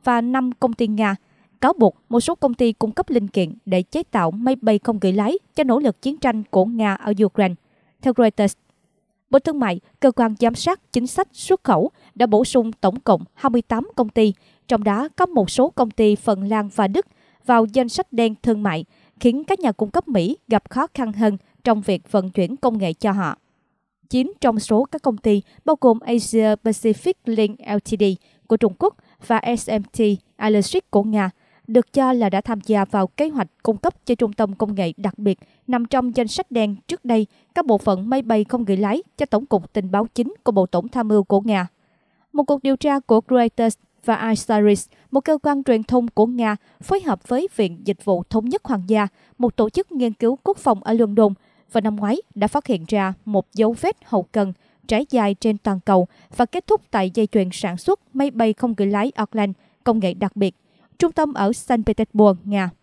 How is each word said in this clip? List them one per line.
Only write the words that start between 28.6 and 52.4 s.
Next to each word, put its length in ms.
Quốc 160
và 140
S 120
M 120
T 180
Electric 540
của 120
Nga, 280
được 260
cho 200
là 180
đã 100
tham 260
gia 180
vào 220
kế 220
hoạch 200
cung 140
cấp 300
cho 80
trung 180
tâm 220
công 200
nghệ 220
đặc 220
biệt 200
nằm 180
trong 320
danh 120
sách 220
đen 260
trước 160
đây, 220
các 120
bộ 120
phận 320
máy 120
bay 220
không 200
người 120
lái 260
cho 100
Tổng 200
cục 260
Tình 180
báo 240
Chính 280
của 100
Bộ 140
Tổng 220
tham 200
mưu 160
của 160
Nga. 280
Một 120
cuộc 180
điều 140
tra 240
của 200
Reuters 460
và 240
Istaris, 600
một 100
cơ 220
quan 220
truyền 180
thông 260
của 180
Nga, 300
phối 200
hợp 280
với 280
Viện 280
Dịch 200
vụ 260
Thống 140
nhất 200
Hoàng 220
gia, 200
một 180
tổ 140
chức 220
nghiên 200
cứu 320
quốc 120
phòng 260
ở 100
London, 400
vào 80
năm 160
ngoái 200
đã 140